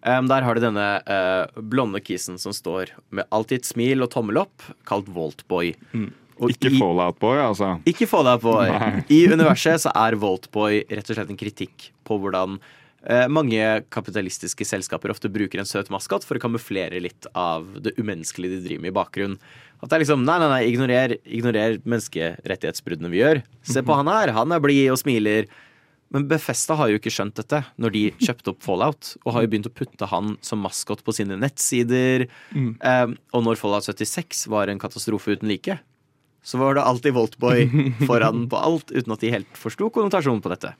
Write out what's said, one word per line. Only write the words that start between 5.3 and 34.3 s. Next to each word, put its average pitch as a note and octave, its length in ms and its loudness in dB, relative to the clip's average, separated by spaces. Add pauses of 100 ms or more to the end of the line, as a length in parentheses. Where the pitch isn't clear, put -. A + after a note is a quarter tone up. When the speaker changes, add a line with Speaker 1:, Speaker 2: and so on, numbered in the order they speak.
Speaker 1:
Boy. F2 260 0 (200)
Speaker 2:
Mm. A2 180 -6 (280)
Speaker 1:
Og A#2+ 100 2
Speaker 3:
Ikke C3 240 2
Speaker 1:
i C3 60 6
Speaker 3:
Fallout F2 400 2
Boy, A#2+ 180 2
altså. G2+ 480 0
Speaker 1:
Ikke F3 220 2
Fallout B2+ 340 4
Boy. A2+ 260 4
Speaker 3:
Nei. G#2 420 0
Speaker 1:
I E3 180 10
universet D#3+ 520 6
så - 160 0
er A2+ 220 4
Vault G2 340 -2
Boy G#2 380 2
rett G#2 200 -8
og A2+ 60 -4
slett G2+ 140 -8
en G2 80 -10
kritikk - 540 -10 (120)
på A2 160 -2
hvordan, F#2+ 400 -2 (460)
eh, B2 220 4
mange A2+ 640 2
kapitalistiske F#2+ 760 -6
selskaper G2 460 -6
ofte G#2 200 -6
bruker G2 280 -4
en G2+ 60 -6
søt G2+ 240 -6
maskot F#3+ 340 -4
for - 120 -6
å A#2+ 60 -4
kamuflere F#2+ 600 -6
litt - 340 -12
av E2+ 320 -4 (140)
det G2+ 160 -4
umenneskelige F#2 640 -6
de F2+ 60 -12
driver D#2+ 140 -8
med F2+ 100 -6
i F#2+ 120 -2
bakgrunnen. G2 340 -6 (460)
At B2 60 -16
det D#3 120 2
er - 40 2
liksom, C3+ 200 2
nei, E3+ 140 2
nei, D#3 100 4
nei, C3 220 2
ignorer, B2 540 2
ignorer A2+ 600 0
menneskerettighetsbruddene E2+ 1300 -6
vi F2 100 0
gjør. C#3+ 220 4 (200)
Se C3 180 -2
på B2+ 120 2
Speaker 2:
Mhm. C#3+ 120 2
Speaker 1:
han - 20 0
her, G3 260 2
han A#2+ 180 0
er E3+ 80 2
blid C#3 320 4
og C3 60 0
smiler. G#2+ 480 0 (680)
Men C#3+ 160 -2
Bethesda D#3 500 -2
har C#3+ 120 2
jo G#2+ 100 2
ikke A2 120 -6
skjønt G#2 240 -6
dette C#3 300 -4 (140)
når A#2 120 0
de G#2 200 0
kjøpte - 380 -2
opp - 120 -10
Fallout, A2 640 -2
og A#2 80 -2
har A#2 80 2
jo A2+ 60 2
begynt G#2 200 -2
å A2 60 -12
putte - 340 -8
han G2+ 340 -4
som G#2+ 220 -6
maskot - 400 -6
på A2+ 100 -4
sine G2 260 -4
nettsider. B2+ 880 0 (260)
Speaker 2:
Mm. A#2+ 280 -2
Speaker 1:
Em, B2 360 2 (160)
og B2 100 2
når A2+ 140 2
Fallout G2+ 260 0
syttiseks - 640 -6